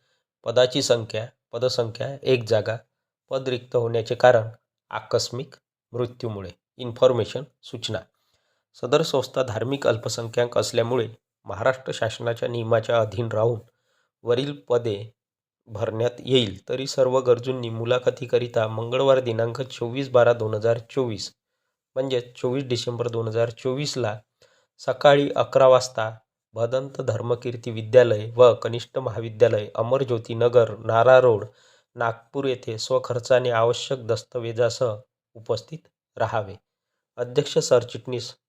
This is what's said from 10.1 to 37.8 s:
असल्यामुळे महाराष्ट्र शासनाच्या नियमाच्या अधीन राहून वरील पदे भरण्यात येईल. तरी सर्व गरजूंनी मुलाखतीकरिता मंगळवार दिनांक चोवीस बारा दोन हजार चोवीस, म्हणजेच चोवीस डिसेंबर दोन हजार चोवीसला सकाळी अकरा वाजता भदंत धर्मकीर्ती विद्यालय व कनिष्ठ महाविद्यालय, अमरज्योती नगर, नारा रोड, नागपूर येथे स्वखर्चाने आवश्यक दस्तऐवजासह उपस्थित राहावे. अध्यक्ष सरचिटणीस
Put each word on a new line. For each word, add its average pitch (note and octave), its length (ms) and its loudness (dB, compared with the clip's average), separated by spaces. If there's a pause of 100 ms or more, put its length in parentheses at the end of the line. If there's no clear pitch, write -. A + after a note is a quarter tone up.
असल्यामुळे A#2 500 -2 (360)
महाराष्ट्र A2+ 500 -4
शासनाच्या A#2 540 -6
नियमाच्या A#2 520 0
अधीन A2+ 280 -4
राहून A2 320 0 (640)
वरील C#3 460 -2
पदे A2+ 460 -2 (520)
भरण्यात A2+ 520 -4
येईल. A#2 500 -2
तरी C3 180 -6
सर्व C3 340 0
गरजूंनी B2 480 0
मुलाखतीकरिता A#2+ 1000 -2
मंगळवार B2+ 520 2
दिनांक A#2 400 -2
चोवीस B2 480 -6
बारा A#2+ 240 6
दोन A2 220 -2
हजार A2+ 240 0 (120)
चोवीस, A#2 440 -4 (600)
म्हणजेच C3 420 -4
चोवीस B2+ 280 -4
डिसेंबर A#2+ 440 -4
दोन A2+ 200 -4
हजार A#2 220 0
चोवीसला B2+ 720 -6 (580)
सकाळी C#3+ 580 4
अकरा C3 320 4
वाजता A2+ 500 2 (340)
भदंत B2+ 480 -4
धर्मकीर्ती A#2 720 -4
विद्यालय A2 640 4
व A#2+ 180 10
कनिष्ठ A#2 440 -6
महाविद्यालय, A2+ 760 0
अमरज्योती A#2 600 -2
नगर, A2+ 420 4
नारा A#2 440 6
रोड, A2 240 4 (500)
नागपूर A#2+ 500 -6
येथे A#2+ 340 -6
स्वखर्चाने B2 720 0
आवश्यक A#2 560 0
दस्तऐवजासह A2+ 880 -2 (380)
उपस्थित A#2+ 440 -8 (380)
राहावे. G#2+ 380 -4 (640)
अध्यक्ष B2+ 420 -4
सरचिटणीस B2 800 -2 (120)